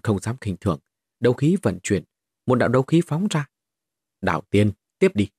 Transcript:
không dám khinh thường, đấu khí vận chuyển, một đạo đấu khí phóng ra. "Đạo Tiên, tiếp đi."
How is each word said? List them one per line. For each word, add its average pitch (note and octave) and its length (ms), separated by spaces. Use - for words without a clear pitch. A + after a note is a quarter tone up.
không G2+ 160
dám A#2+ 220
khinh F#2+ 160
thường, E2+ 220
đấu B2 140
khí D#3+ 280
vận F#2 220
chuyển, F#2 200
một B2 100
đạo A2 140
đấu B2+ 140
khí E3 240
phóng E3+ 220
ra. D3 200
"Đạo D#2 280
Tiên, G#2 220
tiếp F#3+ 160
đi." G#3 120